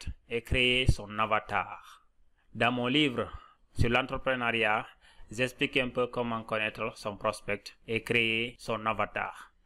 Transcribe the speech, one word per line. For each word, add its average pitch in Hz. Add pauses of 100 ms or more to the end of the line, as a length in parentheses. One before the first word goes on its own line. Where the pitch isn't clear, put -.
(280)
et 117
créer 127
son 104
avatar. 104 (480)
Dans 117
mon 123
livre 127 (400)
sur -
l'entrepreneuriat, 120 (440)
j'explique 127
un 127
peu 123
comment 117
connaître 110
son 101
prospect 104 (240)
et 113
créer 117
son 107
avatar. 101 (140)